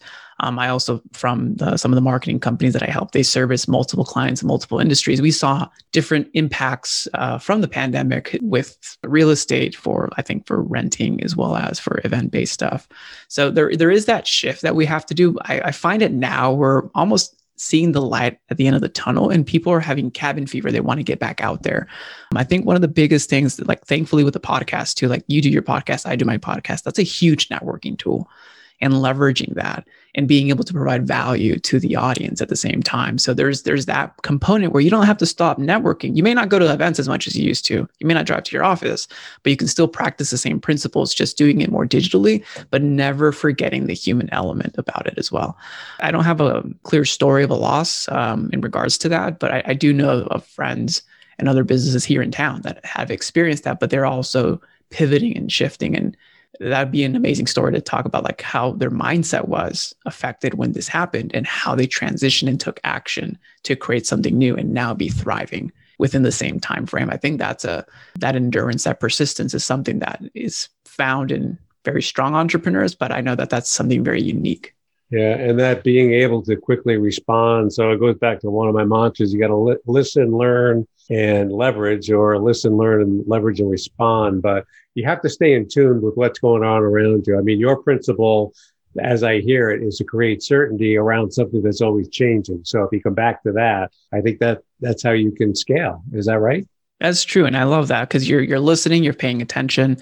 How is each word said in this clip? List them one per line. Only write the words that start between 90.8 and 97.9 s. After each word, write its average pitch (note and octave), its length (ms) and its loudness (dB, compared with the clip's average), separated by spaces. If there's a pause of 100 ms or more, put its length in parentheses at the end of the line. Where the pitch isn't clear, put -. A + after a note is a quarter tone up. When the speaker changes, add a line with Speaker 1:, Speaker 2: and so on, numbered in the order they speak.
Speaker 2:
around A2 320 2
something A2+ 320 0
that's G#2 180 0
always G#2 300 0
changing. G#2 540 0
So A2 180 -2
if F#2+ 100 -2
you G#2 80 -2
come G2+ 140 -2
back A2+ 300 0
to G#2 80 0
that, G#2 400 0 (200)
I G#2 80 0
think G#2 200 -2
that A#2 220 0 (180)
that's A#2 220 -4
how A#2+ 100 2
you A2 180 2
can G#2 240 0
scale. G2+ 480 -2 (100)
Is G#2 140 -4
that A2 140 2
right? D3 280 0 (320)
Speaker 1:
That's F3 220 0
true. F3 240 2
And C3 100 0
I B2+ 60 0
love C#3+ 240 2
that A#2+ 240 -2